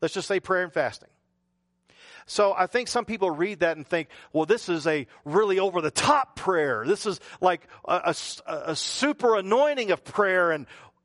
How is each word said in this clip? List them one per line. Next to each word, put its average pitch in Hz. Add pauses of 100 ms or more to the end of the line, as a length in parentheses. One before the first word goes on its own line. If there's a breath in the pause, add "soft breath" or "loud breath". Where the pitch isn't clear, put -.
Let's 165
just 185
say 190
prayer 185
and 175
fasting. 127 (1160 loud breath)
So 202
I 185
think 240
some 240
people 196
read 175
that 165
and 147
think, 165 (240 loud breath)
"Well, 156
this 214
is 165
a 151 (180 loud breath)
really 190
over-the-top 190
prayer. 143
This 202
is 190 (220 loud breath)
like 180 (200 loud breath)
a, 170 (320)
a, 165 (200)
a 147
super 254
anointing 233
of 165
prayer." 185
And, 156 (380 loud breath)